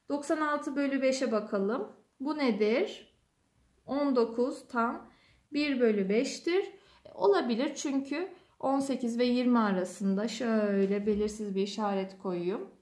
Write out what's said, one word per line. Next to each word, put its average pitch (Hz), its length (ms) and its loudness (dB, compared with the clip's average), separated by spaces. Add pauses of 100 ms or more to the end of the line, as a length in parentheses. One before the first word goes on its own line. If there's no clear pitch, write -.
Doksan 302 320 -2
altı 294 340 -2
bölü 277 260 0
beşe 262 300 2
bakalım. 214 560 -2 (320)
Bu 302 180 -4
nedir? 226 800 0 (680)
On 277 300 0
dokuz 240 520 0
tam 240 420 -2 (440)
bir 285 260 0
bölü 208 300 2
beştir. 330 540 0 (420)
E, - 100 -20
olabilir 285 600 2
çünkü 285 540 -4 (300)
on 269 200 0
sekiz 240 400 -2
ve 247 60 4
yirmi 247 340 4
arasında 196 680 0
şöyle 208 760 0
belirsiz 208 500 -2
bir 190 60 2
işaret 202 560 -2
koyayım. 185 520 -4 (120)